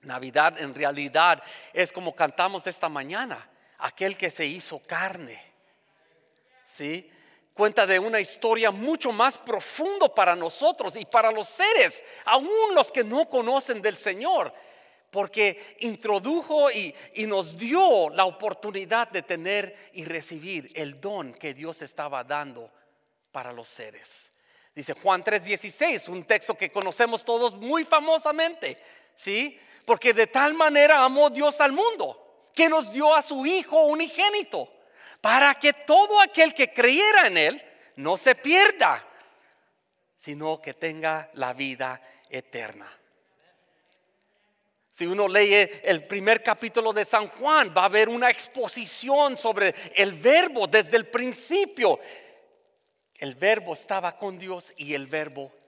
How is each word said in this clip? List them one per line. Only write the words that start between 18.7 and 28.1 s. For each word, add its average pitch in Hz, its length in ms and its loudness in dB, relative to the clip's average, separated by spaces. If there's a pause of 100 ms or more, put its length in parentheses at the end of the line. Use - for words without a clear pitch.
de 180 120 -8
tener 190 680 -8
y 170 140 -18
recibir 160 680 -12
el 143 280 -12
don 175 320 -10
que 147 200 -14
Dios 156 280 -16
estaba 139 420 -10
dando 127 480 -10 (640)
para 123 180 -12
los 117 160 -16
seres. - 640 -20 (420)
Dice 147 200 -12
Juan 185 280 -2
tres 208 220 -2
dieciséis, 208 640 -4
un 180 160 -12
texto 214 320 -2
que 190 160 -8
conocemos 208 540 -2
todos 233 300 -2
muy 269 280 -4
famosamente, 311 1000 -2 (320)